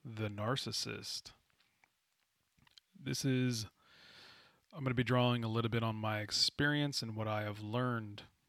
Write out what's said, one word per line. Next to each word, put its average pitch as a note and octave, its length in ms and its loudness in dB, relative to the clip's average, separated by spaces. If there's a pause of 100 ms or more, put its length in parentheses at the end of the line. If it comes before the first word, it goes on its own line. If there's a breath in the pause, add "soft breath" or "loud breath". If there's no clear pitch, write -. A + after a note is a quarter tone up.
the A2 240 -4
narcissist. G#2+ 1040 -4 (1700)
This C3+ 220 -4
is, B2+ 440 2 (1080 loud breath)
I'm D3+ 80 -8
gonna B2+ 120 0
be B2 100 2
drawing A#2+ 400 4
a A2+ 40 0
little A2+ 220 2
bit A#2 100 2
on A2+ 140 0
my G#2+ 240 -2
experience C#3+ 840 2
and A2+ 140 -6
what A2 140 0
I G#2+ 140 0
have G#2 200 -6
learned A2 600 0 (260)